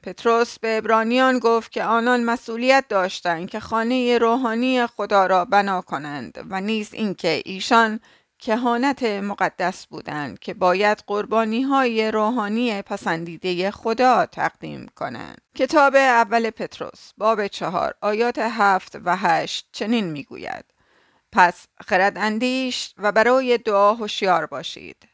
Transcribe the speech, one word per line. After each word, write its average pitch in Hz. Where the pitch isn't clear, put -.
پتروس 233
به 226
عبرانیان 226
گفت 233
که 214
آنان 233
مسئولیت 247
داشتند 180
که 214
خانهٔ 240
روحانی 240
خدا 202
را 185
بنا 196
کنند 143
و 190
نیز 214
اینکه 175
ایشان 214
کهانت 240
مقدس 196
بودند 143
که -
باید 190
قربانی‌های 220
روحانی 214
پسندیدهٔ 175
خدا 226
تقدیم 147
کنند. 117
کتاب 277
اول 233
پتروس -
باب 208
چهار -
آیات 220
هفت 214
و 175
هشت 170
چنین 214
می‌گوید: -
"پس 180
خرداندیش 214
و 202
برای 240
دعا 202
هوشیار 196
باشید -